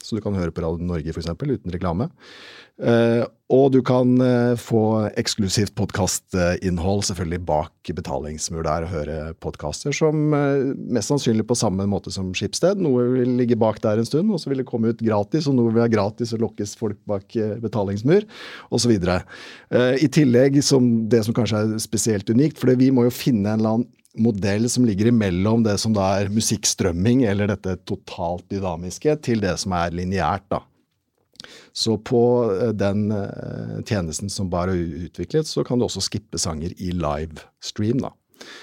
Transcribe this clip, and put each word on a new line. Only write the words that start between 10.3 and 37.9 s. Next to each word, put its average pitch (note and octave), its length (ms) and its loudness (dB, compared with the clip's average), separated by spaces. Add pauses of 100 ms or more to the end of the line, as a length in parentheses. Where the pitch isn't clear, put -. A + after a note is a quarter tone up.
eh, C#3 400 0 (160)
mest A#2 220 -2
sannsynlig A#2+ 340 2
på A#2+ 140 0
samme G2 280 0
måte G2 240 -2
som F#2 220 -6
Schibsted. E3+ 460 0
Noe B2+ 340 2
vil B2+ 240 2
ligge A#2+ 220 2
bak A2 240 2
der G#2+ 160 2
en A2+ 80 0
stund, G#3 260 0
og E3 80 -2
så - 80 -10
vil C3+ 100 -2
det B2+ 80 -4
komme A2+ 220 0
ut A#2 80 0
gratis, A2 500 0
og C#3 100 2
noe A#2 140 4
vil A2+ 120 4
være A#2 100 4
gratis G#2+ 400 0
og A2+ 80 -2
lokkes G#2 340 -4
folk G2+ 220 -6 (100)
bak, G2+ 300 -6
eh, G#2+ 240 -2
betalingsmur, A2+ 640 0 (480)
og A#2+ 80 0
så A#2+ 80 0
videre. F2+ 360 2 (460)
Eh, B2+ 320 4
i D3 60 4
tillegg, C#3 560 6
som A#2+ 420 4
det A2+ 180 4
som A2+ 100 -2
kanskje G#2+ 260 0
er G#2+ 180 0
spesielt G#2+ 520 -2
unikt, C3+ 260 2
for B2+ 120 0
det, B2+ 100 4
vi C3 120 6
må B2 140 4
jo B2 60 4
finne G#2+ 420 0
en A2 80 0
eller A2 140 2
annen A#2 140 0 (280)
modell G#2+ 540 2
som B2 160 2
ligger G#2+ 260 4
imellom G#2+ 500 2
det G#2 160 2
som A2+ 140 0
da G2 300 2
er G2+ 80 -2
musikkstrømming, A2 960 0
eller G2+ 200 0
dette F#2 360 -4
totalt F2+ 640 -8
dynamiske, F#2+ 720 -4
til A#2 200 0
det F2+ 180 -2
som F#2 140 -4
er F2 180 0
lineært, F2+ 580 -2
da. C#2 140 -4 (1080)
Så A2 300 -2
på, A#2+ 500 2
eh, A2 200 -2
den, G#2 400 0
eh, G#2+ 720 -8
tjenesten F#2+ 480 -4
som F#2+ 200 -6
bare F2+ 200 -2
er E2+ 380 -4
utviklet, D#3 380 -4
så - 180 -2
kan B2 140 -2
du A2+ 80 2
også - 160 -6
skippe - 360 -8
sanger D#2+ 400 -4
i F2+ 140 -6
livestream, D#2+ 1080 -4